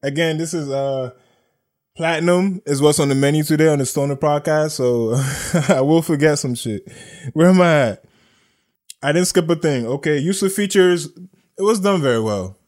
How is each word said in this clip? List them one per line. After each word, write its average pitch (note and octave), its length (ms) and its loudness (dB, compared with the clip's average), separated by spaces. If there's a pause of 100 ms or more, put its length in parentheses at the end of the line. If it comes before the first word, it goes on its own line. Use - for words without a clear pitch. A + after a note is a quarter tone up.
Again, D#3+ 340 -2
this D#3+ 160 -6
is, D3+ 160 -6
uh, C3+ 420 -4 (840)
Platinum F3 680 0
is C#3 160 -2
what's D3 200 4
on C#3+ 80 2
the C3+ 60 2
menu C#3+ 280 2
today D#3 240 2
on D3+ 120 2
the C3+ 60 -2
Stoner C#3+ 300 -2
Podcast, D3+ 560 0
so A#2+ 440 0 (540)
<laughs> F#3+ 40 6
I C3+ 80 2
will D#3 200 2
forget D3+ 380 0
some B2+ 160 -4
shit. G#2+ 340 -8 (440)
Where E3 160 4
am F#3 100 6
I D#3 300 4
at? - 160 -10 (1000)
I C#3+ 60 0
didn't F3+ 160 2
skip E3+ 220 0
a E3+ 60 2
thing. C#3+ 300 -2
Okay, C#3+ 320 -4
use F3 240 -2
of F#3+ 100 -2
features, F#3 540 2
it - 560 -16
was G#3+ 180 0
done F#3+ 220 0
very B2 180 2
well. G2+ 380 -4 (100)